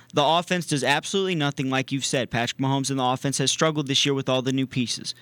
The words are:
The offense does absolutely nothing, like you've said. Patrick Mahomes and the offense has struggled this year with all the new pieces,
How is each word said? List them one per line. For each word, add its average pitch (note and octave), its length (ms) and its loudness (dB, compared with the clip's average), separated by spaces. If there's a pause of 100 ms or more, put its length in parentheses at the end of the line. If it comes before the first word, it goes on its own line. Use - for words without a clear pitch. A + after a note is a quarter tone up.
(140)
The D3 100 4
offense E3+ 440 2
does C#3 160 0
absolutely F3+ 520 0
nothing, C#3+ 340 -2
like C3 220 -2
you've C3+ 140 -2
said. B2+ 260 -2
Patrick A#2+ 280 -2
Mahomes C3+ 300 0
and C3+ 100 -2
the B2+ 40 0
offense C3 360 0
has C3+ 120 2
struggled D#3 360 0
this C3 180 0
year C#3+ 80 2
with C3+ 160 -2
all C3 120 2
the B2+ 100 -2
new C3 160 0
pieces, - 540 -4